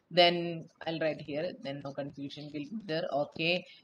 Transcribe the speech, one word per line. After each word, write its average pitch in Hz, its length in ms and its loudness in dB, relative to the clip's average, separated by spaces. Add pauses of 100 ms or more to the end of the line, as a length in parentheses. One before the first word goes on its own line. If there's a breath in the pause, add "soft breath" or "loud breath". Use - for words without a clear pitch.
(120)
Then 170 540 6 (220)
I'll 165 100 -2
write 151 240 0
here, 151 300 -4 (100)
then 139 220 -6
no 139 100 -8
confusion 139 520 -8
will 147 180 -6
be - 80 -12 (140)
there. 160 180 -2 (100)
Okay, 160 500 0 (200 loud breath)